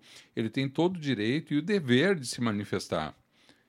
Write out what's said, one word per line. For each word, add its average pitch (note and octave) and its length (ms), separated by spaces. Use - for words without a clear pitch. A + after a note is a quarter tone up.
ele A2+ 140
tem C3+ 200
todo E3+ 260
o E3+ 40
direito C3+ 540
e D3 40
o D3 40
dever E3+ 540
de C3+ 100
se - 160
manifestar. G2+ 720